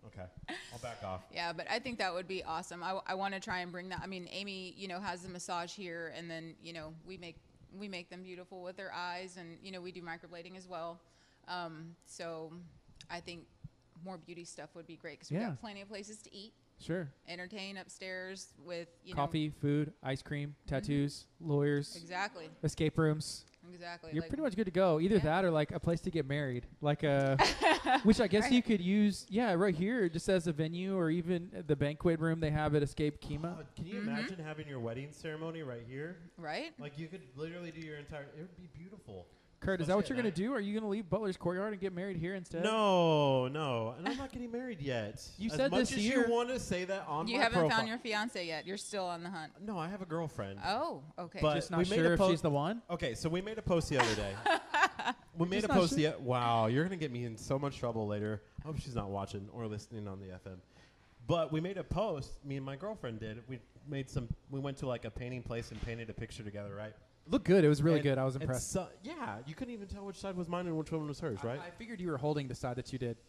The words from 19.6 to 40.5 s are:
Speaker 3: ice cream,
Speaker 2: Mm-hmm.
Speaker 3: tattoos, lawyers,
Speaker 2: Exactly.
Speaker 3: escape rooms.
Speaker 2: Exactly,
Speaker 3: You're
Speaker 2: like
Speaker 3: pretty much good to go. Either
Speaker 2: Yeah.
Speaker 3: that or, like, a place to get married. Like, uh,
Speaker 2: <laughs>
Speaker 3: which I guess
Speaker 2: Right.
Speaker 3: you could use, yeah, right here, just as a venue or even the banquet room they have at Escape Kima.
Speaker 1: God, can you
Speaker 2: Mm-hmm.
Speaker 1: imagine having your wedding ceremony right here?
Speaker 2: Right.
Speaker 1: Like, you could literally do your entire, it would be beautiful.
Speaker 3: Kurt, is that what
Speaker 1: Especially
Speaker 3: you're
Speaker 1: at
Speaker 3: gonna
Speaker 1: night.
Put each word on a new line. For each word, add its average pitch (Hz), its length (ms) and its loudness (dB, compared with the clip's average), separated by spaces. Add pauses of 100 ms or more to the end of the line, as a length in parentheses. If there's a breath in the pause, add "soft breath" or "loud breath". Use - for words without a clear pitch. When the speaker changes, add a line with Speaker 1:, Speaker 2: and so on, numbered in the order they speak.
Speaker 3:
ice 135 180 -4
cream, 147 300 -6
Speaker 2:
Mm-hmm. - 240 -16
Speaker 3:
tattoos, 143 520 0 (140)
lawyers, 147 560 2
Speaker 2:
Exactly. 175 540 -6 (120)
Speaker 3:
escape 156 360 2
rooms. 156 480 2 (260)
Speaker 2:
Exactly, 170 400 -12
Speaker 3:
You're 156 100 0
Speaker 2:
like 165 80 -6
Speaker 3:
pretty 285 120 -2
much 226 140 2
good 220 100 4
to 185 40 -2
go. 175 300 8
Either 202 160 6
Speaker 2:
Yeah. 165 60 8
Speaker 3:
that 165 220 4
or, 175 60 6
like, 151 220 4
a 165 80 -2
place 170 220 2
to 190 80 0
get 156 160 0
married. 135 400 -2 (140)
Like, 147 240 2
uh, 139 320 6
Speaker 2:
<laughs> 311 680 6
Speaker 3:
which 214 160 10
I 220 60 6
guess 208 180 4
Speaker 2:
Right. 254 80 4
Speaker 3:
you 247 100 6
could 208 180 2
use, 202 480 4
yeah, 214 260 2
right 185 200 4
here, 196 340 2
just 165 200 -2
as 185 180 6
a 175 60 2
venue 170 440 0
or 165 140 4
even 180 560 -2
the 147 100 4
banquet 151 440 2
room 165 200 2
they 151 100 2
have 151 240 2
at 147 80 6
Escape 147 380 0
Kima. 151 360 -6
Speaker 1:
God, 151 100 -12 (100)
can 160 100 -6
you 202 140 -6
Speaker 2:
Mm-hmm. 208 80 -2
Speaker 1:
imagine 208 300 -4
having 156 300 -8
your 135 120 -6
wedding 123 320 -6
ceremony 160 500 -8
right 120 240 -8
here? 147 300 -8 (220)
Speaker 2:
Right. 180 400 -6
Speaker 1:
Like, 143 200 -10
you 160 100 -8
could 175 140 -14 (140)
literally 165 340 -8
do 160 100 -14
your 151 180 -10
entire, 143 240 -12 (160)
it - 20 -12
would 180 160 -14
be 180 180 -18
beautiful. 160 520 -14 (320 soft breath)
Speaker 3:
Kurt, 190 220 0
is 156 60 0
that 185 100 4
what 208 80 4
Speaker 1:
Especially 254 180 -2
Speaker 3:
you're 226 60 2
Speaker 1:
at 175 80 -2
Speaker 3:
gonna 196 120 0
Speaker 1:
night. 269 40 0